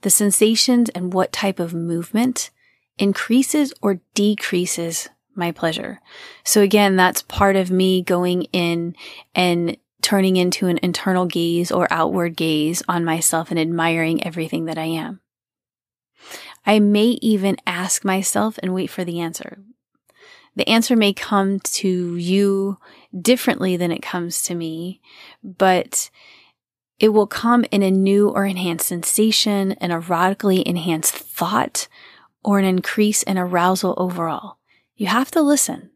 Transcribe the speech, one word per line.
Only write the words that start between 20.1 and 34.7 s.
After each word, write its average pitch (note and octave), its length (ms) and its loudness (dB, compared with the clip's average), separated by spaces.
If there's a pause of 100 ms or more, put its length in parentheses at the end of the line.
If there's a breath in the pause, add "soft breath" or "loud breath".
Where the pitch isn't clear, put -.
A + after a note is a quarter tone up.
The - 120 -2
answer A3+ 280 2
may G#3 160 4
come G3 480 -2
to F3+ 560 -4
you G3 640 0 (400 soft breath)
differently F#3 580 0
than E3+ 140 -2
it - 120 -6
comes F3 420 -6
to F3+ 100 -6
me, E3 460 -8 (420 loud breath)
but F#3 680 0 (880 soft breath)
it G#3+ 100 6
will G#3 180 4
come A#3 440 2
in G3+ 120 2
a F#3+ 80 2
new G3 380 4
or G3 180 0
enhanced F3+ 400 -4
sensation, G3 880 0
an - 180 -4
erotically F3+ 720 0
enhanced E3 520 -2
thought, - 760 -4 (560 loud breath)
or G3+ 140 2
an G3 60 2
increase F#3+ 600 0
in F#3+ 120 -2
arousal F3+ 600 0
overall. F3 600 -4 (360)